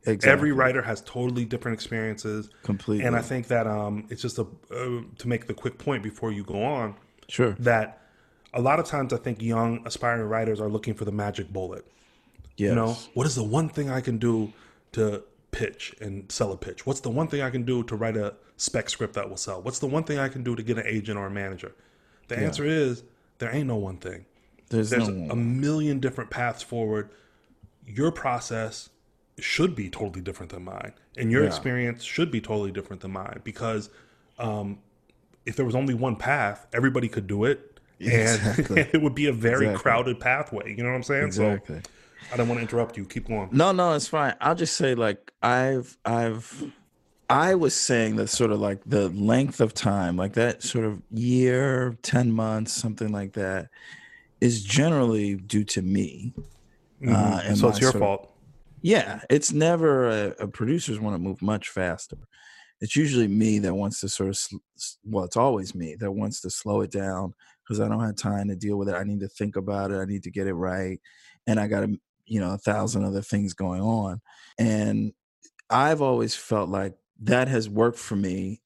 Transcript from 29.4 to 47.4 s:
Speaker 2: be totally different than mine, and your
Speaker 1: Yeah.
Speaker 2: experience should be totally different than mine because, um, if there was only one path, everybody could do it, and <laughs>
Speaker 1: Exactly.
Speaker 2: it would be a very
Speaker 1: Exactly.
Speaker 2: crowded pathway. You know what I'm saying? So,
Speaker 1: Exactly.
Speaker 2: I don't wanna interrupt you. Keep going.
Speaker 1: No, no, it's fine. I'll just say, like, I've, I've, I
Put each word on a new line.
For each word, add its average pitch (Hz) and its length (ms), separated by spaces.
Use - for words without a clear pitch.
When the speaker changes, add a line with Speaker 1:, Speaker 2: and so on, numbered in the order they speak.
Speaker 2:
be 98 140
totally 95 320
different 90 280
than 90 140
mine, 95 280
and 117 140
your 131 120
Speaker 1:
Yeah. 101 60
Speaker 2:
experience 120 540
should 165 280
be 117 100
totally 104 320
different 95 300
than 95 100
mine 95 320
because, 110 460
um, 104 400
if 110 120
there 139 100
was 113 100
only 135 180
one 120 220
path, 120 560
everybody 123 360
could 101 180
do 101 180
it, - 340
and 98 80
<laughs> 120 40
Speaker 1:
Exactly. 113 680
Speaker 2:
it 160 100
would 139 120
be 147 120
a 143 60
very 117 340
Speaker 1:
Exactly. 98 160
Speaker 2:
crowded 123 380
pathway. 123 560
You 117 60
know 123 80
what 127 60
I'm 123 80
saying? 139 280
So, 107 180
Speaker 1:
Exactly. 98 320
Speaker 2:
I 123 40
don't 120 120
wanna 120 140
interrupt 117 340
you. 101 80
Keep - 240
going. 104 240
Speaker 1:
No, 160 180
no, 180 220
it's 147 160
fine. 147 320
I'll 160 160
just 170 200
say, 135 200
like, 110 340
I've, 127 600
I've, 117 680
I 160 240